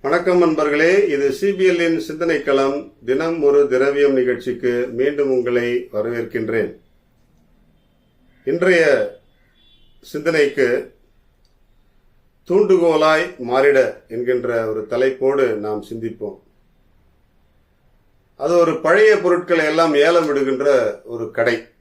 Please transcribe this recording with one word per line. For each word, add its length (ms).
வணக்கம் 360
நண்பர்களே, 680
இது 240
சி 200
பி 160
எல் 220
இன் 100
சிந்தனை 420
களம், 500
தினம் 380
ஒரு 260
திரவியம் 440
நிகழ்ச்சிக்கு 720
மீண்டும் 440
உங்களை 640
வரவேற்கின்றேன். 840
இன்றைய 680
சிந்தனைக்கு 920
தூண்டுகோலாய் 880
மாறிட 560
என்கின்ற 600
ஒரு 160
தலைப்போடு 720
நாம் 360
சிந்திப்போம். 460
அது 200
ஒரு 240
பழைய 360
பொருட்களை 480
எல்லாம் 300
ஏலம் 320
விடுகின்ற 800
ஒரு 260
கடை. 340